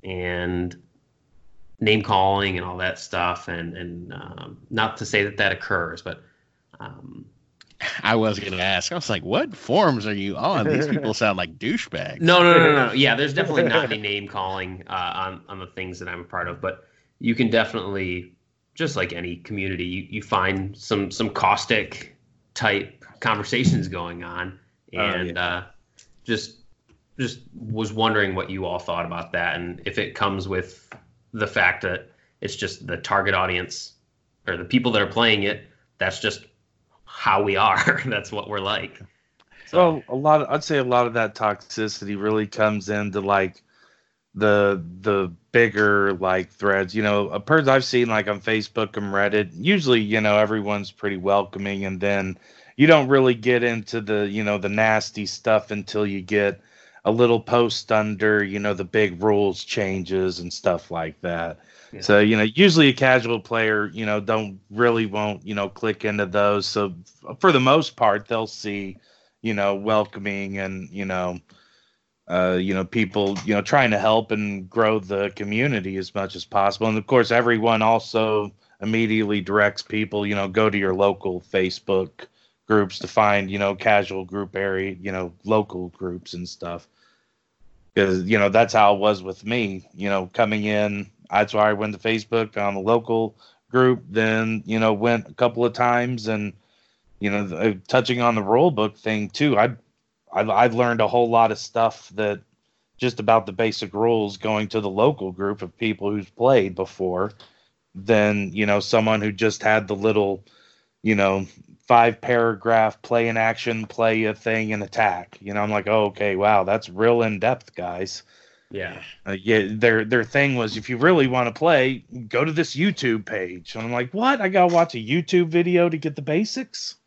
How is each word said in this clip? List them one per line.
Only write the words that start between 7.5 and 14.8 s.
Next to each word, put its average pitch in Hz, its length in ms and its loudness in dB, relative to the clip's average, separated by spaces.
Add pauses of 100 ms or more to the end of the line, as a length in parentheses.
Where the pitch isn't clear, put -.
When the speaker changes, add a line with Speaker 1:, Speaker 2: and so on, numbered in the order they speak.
Speaker 2:
I 110 140 2
was 110 240 2
gonna 98 180 -6
ask. 92 340 -2
I 170 40 -8
was 175 120 -8
like, 92 160 -4
"What 170 320 -4
forums 131 520 2
are 107 60 -2
you 98 220 -4
on? 151 320 0
These 151 200 0
people 110 260 -2
Speaker 3:
<laughs> - 80 -2
Speaker 2:
sound 101 160 2
like 85 220 -6
douchebags." - 600 -6
Speaker 1:
No, 175 200 6
no, 175 160 8
no, 165 140 8
no, 135 160 4
no. 107 60 -4
Yeah, 131 220 6
there's 143 200 -2
definitely 165 300 2
not 110 200 2
Speaker 3:
<laughs> 110 60 -4
Speaker 1:
any 107 100 -4
name 101 260 -6
calling, 95 600 -6